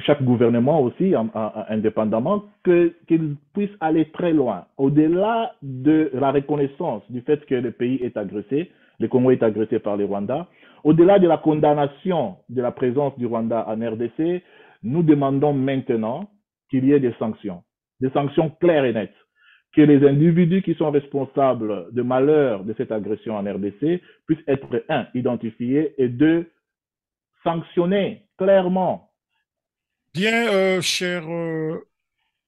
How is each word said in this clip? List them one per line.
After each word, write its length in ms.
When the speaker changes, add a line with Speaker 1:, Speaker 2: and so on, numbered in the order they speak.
Speaker 1:
chaque 220
gouvernement 580
aussi, 360
en, 180
en, 180
indépendamment, 760
que, 320
qu'ils 280
puissent 160
aller 320
très 200
loin, 340
au-delà 840
de 520
la 160
reconnaissance 800
du 120
fait 240
que 100
le 160
pays 240
est 200
agressé, 540
le 80
Congo 240
est 100
agressé 380
par 160
le 80
Rwanda, 420
au-delà 340
de 80
la 100
condamnation 1000
de 140
la 80
présence 480
du 80
Rwanda 420
en 120
R 160
D 200
C, 260
nous 200
demandons 500
maintenant 760
qu'il 140
y 80
ait 80
des 180
sanctions, 440
des 100
sanctions 380
claires 240
et 80
nettes, 200
que 60
les 260
individus 560
qui 120
sont 160
responsables 1040
de 100
malheurs 640
de 120
cette 160
agression 440
en 80
R 140
D 220
C 220
puissent 200
être, 420
un, 260
identifiés 840
et 100
deux, 420
sanctionnés 840
clairement. 720
Speaker 2:
Bien, 340
euh, 320
chers, 500
euh, 480